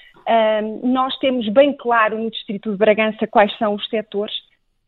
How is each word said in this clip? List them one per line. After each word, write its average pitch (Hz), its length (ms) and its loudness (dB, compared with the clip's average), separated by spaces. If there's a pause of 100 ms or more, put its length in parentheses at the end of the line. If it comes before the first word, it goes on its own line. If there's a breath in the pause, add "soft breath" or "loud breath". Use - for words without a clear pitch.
(260 loud breath)
ahm, 220 560 0
nós 262 360 0
temos 254 320 -2
bem 277 220 4
claro 226 460 0
no 226 120 -4
distrito 202 420 -8
de 190 60 -6
Bragança 214 480 2
quais 208 320 2
são 208 160 -2
os 208 140 -8
setores 214 460 -6 (540)